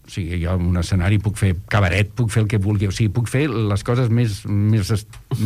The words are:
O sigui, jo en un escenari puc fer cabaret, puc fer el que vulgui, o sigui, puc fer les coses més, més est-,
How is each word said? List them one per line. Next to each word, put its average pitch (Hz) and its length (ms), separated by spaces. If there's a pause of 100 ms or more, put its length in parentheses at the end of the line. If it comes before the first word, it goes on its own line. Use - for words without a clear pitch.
O - 40
sigui, 87 280
jo 85 160
en 87 140
un 87 100
escenari 95 400
puc 95 180
fer 98 140 (160)
cabaret, 98 480
puc 113 160
fer 110 140
el 104 40
que 107 140
vulgui, 101 240
o 92 80
sigui, 107 160
puc 113 160
fer 147 220
les 104 340
coses 123 280
més, 117 360
més 104 480
est-, - 240 (280)